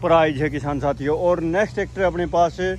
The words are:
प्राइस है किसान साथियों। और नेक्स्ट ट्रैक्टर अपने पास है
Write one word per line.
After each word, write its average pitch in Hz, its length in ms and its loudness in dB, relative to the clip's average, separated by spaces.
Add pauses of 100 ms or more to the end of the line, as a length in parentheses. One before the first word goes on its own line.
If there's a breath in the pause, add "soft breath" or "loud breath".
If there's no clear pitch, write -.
प्राइस 160 340 4
है 147 140 -2
किसान 143 300 -4
साथियों। 143 380 -2
और 175 240 2
नेक्स्ट 185 320 0
ट्रैक्टर 190 280 -4
अपने 175 260 0
पास 170 320 2
है 185 180 -2